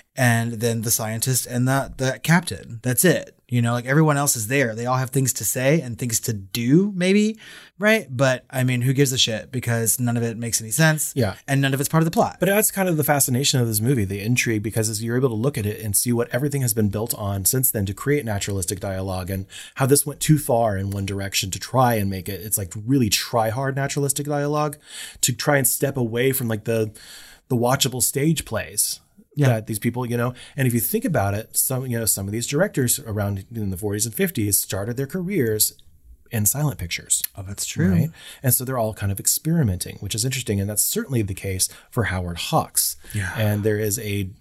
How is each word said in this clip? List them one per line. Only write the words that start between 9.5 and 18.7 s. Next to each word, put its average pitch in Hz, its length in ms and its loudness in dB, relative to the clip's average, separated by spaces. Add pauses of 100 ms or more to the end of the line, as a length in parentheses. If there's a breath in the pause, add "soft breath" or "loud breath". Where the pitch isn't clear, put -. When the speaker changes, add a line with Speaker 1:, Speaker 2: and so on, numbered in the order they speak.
Speaker 1:
Because 117 480 0
none 120 180 2
of 117 60 2
it 117 140 -2
makes 117 220 -4
any 110 120 -8
sense. 156 440 2
Speaker 2:
Yeah. 113 200 0 (120)
Speaker 1:
And 139 140 2
none 139 100 2
of 135 80 0
it's 143 100 -2
part 160 120 4
of 160 40 4
the 165 60 0
plot. 160 280 2
Speaker 2:
But 185 100 2
that's 208 220 2
kind 190 180 0
of 160 80 2
the 151 60 2
fascination 135 560 2
of 120 80 2
this 107 120 -2
movie, 117 260 2
the 98 160 -4
intrigue, 113 420 0
because 110 260 0
as 110 140 -4
you're 117 140 0
able 131 120 4
to 113 60 -2
look 110 220 0
at 104 100 -2
it 104 160 -4
and 104 120 -2
see - 160 2
what 117 220 2
everything 139 300 0
has 113 100 0
been 107 160 2
built 107 240 -2
on 98 320 -4
since 131 240 2
then 104 160 0
to 101 80 -2
create 139 320 0
naturalistic 98 540 -4